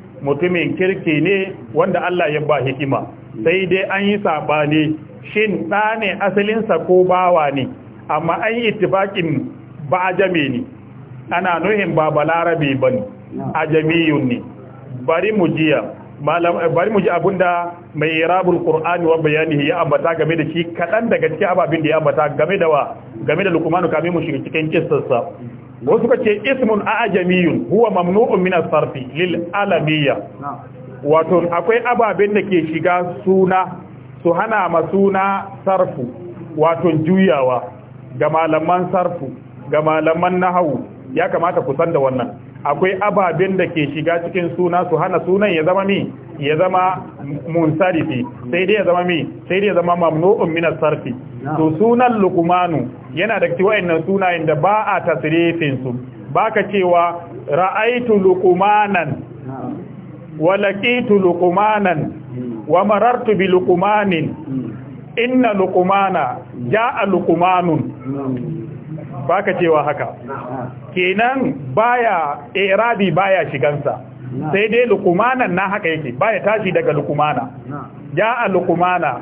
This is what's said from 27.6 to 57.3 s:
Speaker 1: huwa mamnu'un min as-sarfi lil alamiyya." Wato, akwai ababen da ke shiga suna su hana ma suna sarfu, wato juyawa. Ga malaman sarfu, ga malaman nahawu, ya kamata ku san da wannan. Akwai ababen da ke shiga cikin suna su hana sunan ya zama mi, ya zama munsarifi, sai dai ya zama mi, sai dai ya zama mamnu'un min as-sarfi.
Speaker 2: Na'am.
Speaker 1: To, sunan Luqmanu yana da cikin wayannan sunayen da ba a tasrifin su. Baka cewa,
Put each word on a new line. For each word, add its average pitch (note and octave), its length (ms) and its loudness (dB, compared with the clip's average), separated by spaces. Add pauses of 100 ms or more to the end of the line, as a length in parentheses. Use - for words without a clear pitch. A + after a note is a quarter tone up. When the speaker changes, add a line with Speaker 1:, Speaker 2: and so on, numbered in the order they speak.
Speaker 1:
huwa G#3+ 220 4
mamnu'un F#3 500 2
min F#3 140 0
as-sarfi D3+ 600 0
lil E3+ 380 -2
alamiyya." D#3 640 0 (880)
Wato, D#3+ 380 4 (100)
akwai A3+ 320 0
ababen G#3 480 2
da G#3 80 2
ke F#3+ 220 0 (100)
shiga F3 320 0 (200)
suna F#3 520 2 (460)
su E3+ 100 2
hana G3+ 360 0
ma E3 120 2 (100)
suna G3 540 2 (200)
sarfu, F#3 440 0 (480)
wato E3 320 2 (160)
juyawa. D#3 580 4 (560)
Ga D3 120 2
malaman D#3+ 600 2
sarfu, F3 360 -2 (420)
ga D3+ 120 2
malaman D#3+ 580 2
nahawu, F3+ 400 2 (320)
ya E3 160 0
kamata F3 320 0
ku C3+ 160 -2
san E3 160 0
da D#3 80 2
wannan. B2+ 300 0 (340)
Akwai F#3 360 0
ababen F#3+ 580 0
da F3 80 2
ke D#3 260 -2
shiga E3 320 -2
cikin E3+ 320 -4
suna F3 320 0
su D#3+ 80 0
hana F3 300 0
sunan G3 260 2
ya D#3 120 0
zama F#3+ 200 2
mi, G3 260 0 (280)
ya D3 180 0
zama F#3 480 2 (440)
munsarifi, D#3+ 760 0 (260)
sai F3 160 0
dai G3+ 100 2
ya F#3+ 80 2
zama F3 200 2
mi, D#3+ 240 -2 (200)
sai F#3 120 0
dai G#3 80 2
ya F3+ 60 0
zama F3 220 2
mamnu'un E3+ 540 2
min E3 140 -2
as-sarfi. D3+ 480 0 (320)
Speaker 2:
Na'am. D#3 120 -4
Speaker 1:
To, D#3+ 200 2
sunan A#3 480 4
Luqmanu E3+ 640 2 (240)
yana G3 260 -2
da E3+ 100 2
cikin F#3 180 0
wayannan F3 400 2
sunayen F3+ 400 0
da D#3 80 4
ba G3+ 300 2 (120)
a E3 80 0
tasrifin D#3 800 0
su. B2+ 80 -4 (400)
Baka G#3 300 2 (100)
cewa, F3 560 2 (240)